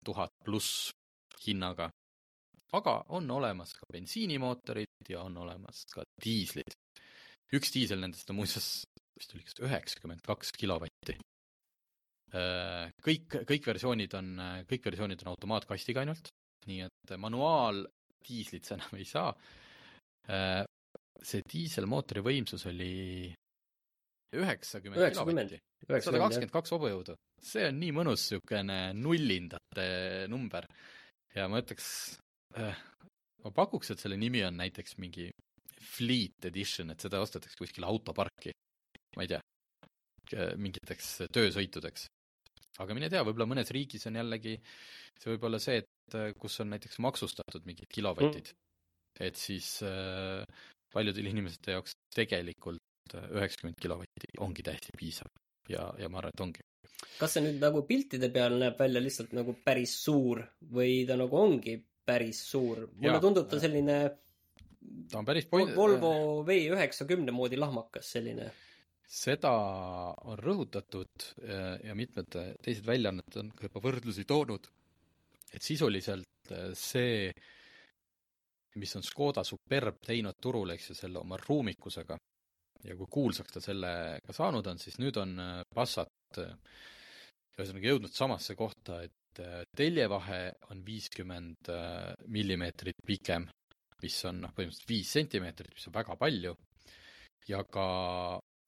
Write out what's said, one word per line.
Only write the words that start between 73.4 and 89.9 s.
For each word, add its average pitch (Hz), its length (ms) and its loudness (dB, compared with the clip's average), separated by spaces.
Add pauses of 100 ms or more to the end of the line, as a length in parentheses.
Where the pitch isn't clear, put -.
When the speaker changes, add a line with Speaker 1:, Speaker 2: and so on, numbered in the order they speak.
Speaker 1:
on 107 160 -8
ka - 80 -10
juba 107 160 -8
võrdlusi 117 480 -2
toonud, 135 400 2 (840)
et - 120 -8
sisuliselt, 101 880 0
äh, 90 240 -6
see, 117 540 2 (1500)
mis 98 200 -6
on 95 60 -6
Škoda 139 420 0
Superb 120 600 0
teinud 113 360 0
turule, 107 340 0
eks - 160 -10
ju, - 40 -12
selle 92 280 -8
oma 92 180 -6
ruumikusega, 95 800 -2 (640)
ja 92 120 -10
kui 95 140 -8
kuulsaks - 460 0
ta 92 80 -8
sellega 87 680 -4
saanud 147 340 0
on, 90 120 -6
siis - 220 -12
nüüd 135 160 -2
on, 95 240 -2
äh, 90 220 -6 (120)
Passat, 110 380 0 (240)
äh, 87 160 -6 (1040)
ühesõnaga 95 320 -2
jõudnud 123 240 4
samasse 127 420 0
kohta, 98 480 -6
et, - 380 -16
äh, 87 220 -10 (120)
teljevahe 101 680 2 (260)